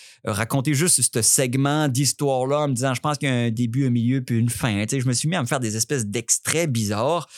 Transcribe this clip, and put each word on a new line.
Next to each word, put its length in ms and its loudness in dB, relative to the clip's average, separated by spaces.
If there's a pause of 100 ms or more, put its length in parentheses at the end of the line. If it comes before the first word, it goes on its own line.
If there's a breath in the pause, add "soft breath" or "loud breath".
(260 loud breath)
Euh, 60 -2
raconter 420 0
juste 260 2
ce 220 0
segment 680 2
d'histoire-là 720 0
en 80 0
me 60 0
disant, « 200 0
Je 60 -6
pense 160 -2
qu'il 140 -2
y 20 2
a 40 2
un 140 0
début, 360 -2
un 40 2
milieu, 320 2
puis 160 0
une 120 2
fin. » 360 -2
Tu 100 -2
sais, 40 0
je 80 0
me 60 0
suis 140 -2
mis 80 0
à 40 0
me 60 -2
faire 120 -2
des 200 -2
espèces 260 -2
d'extraits 680 -2
bizarres. 680 -2